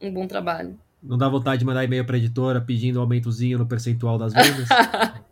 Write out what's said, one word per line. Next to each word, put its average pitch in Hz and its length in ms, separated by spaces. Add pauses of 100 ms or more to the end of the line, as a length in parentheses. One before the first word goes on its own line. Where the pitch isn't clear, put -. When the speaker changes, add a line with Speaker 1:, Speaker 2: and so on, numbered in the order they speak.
Speaker 1:
um 196 100
bom 185 160
trabalho. 175 520 (240)
Speaker 2:
Não 127 140
dá 131 100
vontade 135 320
de 120 60
mandar 131 180
e-mail 127 220
pra 123 120
editora 123 440
pedindo 123 380
um - 20
aumentozinho 120 560
no 120 100
percentual 117 500
das 113 160
vendas? 135 360
Speaker 1:
<laughs> - 640